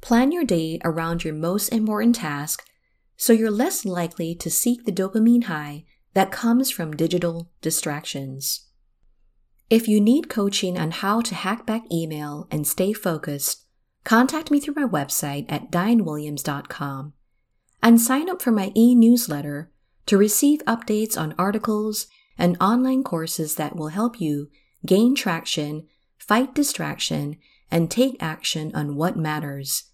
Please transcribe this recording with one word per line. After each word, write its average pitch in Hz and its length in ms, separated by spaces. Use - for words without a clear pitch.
Plan 254 320
your 349 120
day 165 400
around 165 400
your 156 100
most 170 340
important 220 480
task 147 480
so - 180
you're 220 160
less 254 340
likely 170 500
to 170 160
seek 240 340
the 202 80
dopamine 220 520
high 151 400
that 190 180
comes 240 380
from 156 260
digital 170 540
distractions. 139 1040
If 226 180
you 214 140
need 240 300
coaching 196 480
on 160 120
how 202 300
to 233 140
hack 196 320
back 226 260
email 156 580
and 151 160
stay 196 280
focused, 151 720
contact 262 480
me 294 80
through 285 160
my 285 140
website 143 640
at - 200
dianewilliams 160 720
dot 143 280
com 143 420
and 233 180
sign 269 280
up 370 140
for 254 80
my 202 240
e-newsletter 226 960
to 202 120
receive 285 480
updates 220 500
on 156 220
articles 214 680
and 175 200
online 254 460
courses 160 520
that 151 200
will 156 120
help 214 300
you 147 320
gain 233 300
traction, 160 720
fight 247 380
distraction, 151 800
and 170 200
take 254 280
action 156 560
on 147 220
what 170 200
matters. 151 760